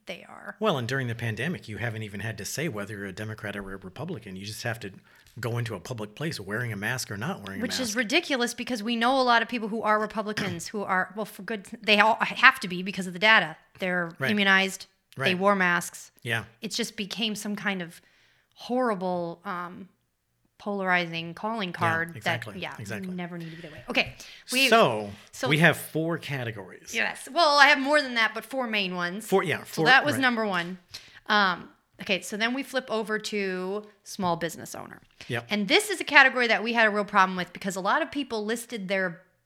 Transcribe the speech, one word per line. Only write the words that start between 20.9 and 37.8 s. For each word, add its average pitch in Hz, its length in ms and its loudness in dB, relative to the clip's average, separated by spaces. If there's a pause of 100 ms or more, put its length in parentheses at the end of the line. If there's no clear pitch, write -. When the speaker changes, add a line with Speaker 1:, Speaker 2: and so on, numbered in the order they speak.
Speaker 1:
calling 214 360 -4
Speaker 2:
Yeah, - 60 -6
Speaker 1:
card 165 340 0
that, 156 60 -14
Speaker 2:
exactly, 165 420 -4
Speaker 1:
yeah, 151 200 -8
Speaker 2:
exactly. 110 300 -8
Speaker 1:
you 185 60 -6
never 175 240 -8
need 165 120 -10
to 160 60 -14
be 170 60 -16
that 151 100 -14
way. - 160 -16
Okay. - 260 0 (380)
We, 262 160 4
Speaker 2:
So, 127 420 6 (220)
Speaker 1:
so - 160 -4
Speaker 2:
we 151 100 4
have 156 180 8
four 160 420 -4
categories. 110 760 -10
Speaker 1:
Yes. 214 380 -4
Well, 294 260 4
I 277 100 12
have 294 100 8
more 285 240 4
than 254 120 -6
that, 220 200 2
but 220 100 -8
four 262 220 -4
main 196 300 -2
ones. 180 300 -4
Speaker 2:
Four, 190 180 4
yeah, 131 160 0
Speaker 1:
So - 40 -14
Speaker 2:
four, - 220 -2
Speaker 1:
that 262 180 8
was 294 100 2
Speaker 2:
right. 254 80 -2
Speaker 1:
number 233 240 2
one. 180 320 -4 (480)
Um, 190 420 2 (320)
okay, 185 220 -2
so - 140 -8
then 226 180 0
we 269 100 -2
flip 254 260 -4
over 214 300 -2
to 196 640 -4 (180)
small 175 340 -2
business - 380 -8
owner. - 260 -14 (280)
Speaker 2:
Yep. 120 220 -4
Speaker 1:
And 208 180 0
this 415 220 4
is 339 100 -4
a - 40 -6
category 254 440 6
that 202 160 2
we 233 80 -2
had 226 140 4
a 214 40 4
real 208 140 0
problem 190 320 2
with 175 160 -4
because 190 240 -6
a 190 40 -4